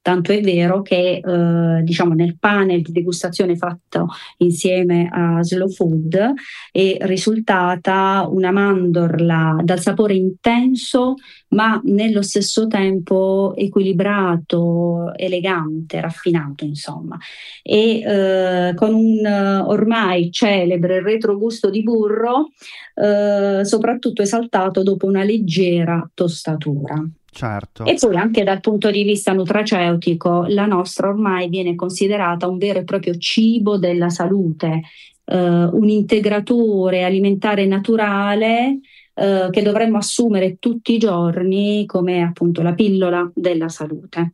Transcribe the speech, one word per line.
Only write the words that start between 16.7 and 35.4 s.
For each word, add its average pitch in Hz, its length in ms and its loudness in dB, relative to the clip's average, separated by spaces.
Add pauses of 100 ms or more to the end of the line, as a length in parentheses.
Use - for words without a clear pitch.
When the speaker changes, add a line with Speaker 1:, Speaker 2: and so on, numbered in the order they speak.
Speaker 1:
E, 220 380 2
eh, 190 760 0
con 214 180 2
un, 220 320 2
eh, 196 340 0
ormai 202 720 0
celebre 185 720 2
retrogusto 214 680 0
di 214 140 -2
burro, 226 680 0 (460)
eh, 202 680 2
soprattutto 226 580 -2
esaltato 202 600 0
dopo 190 240 0
una 196 180 0
leggera 175 880 0
tostatura. 151 920 -4 (260)
Speaker 2:
Certo. 107 540 -8
Speaker 1:
E - 140 2
poi 214 160 2
anche 214 280 0
dal 190 160 -2
punto 214 300 -2
di 202 140 0
vista 202 300 0
nutraceutico, 175 1120 0
la 202 180 0
nostra 190 440 -2
ormai 196 380 0
viene 175 280 -2
considerata 180 720 -2
un 185 100 -2
vero 196 220 -2
e 180 40 -4
proprio 175 320 -4
cibo 208 640 2
della 175 320 0
salute, 170 720 -2 (440)
eh, - 120 -2
un 175 520 2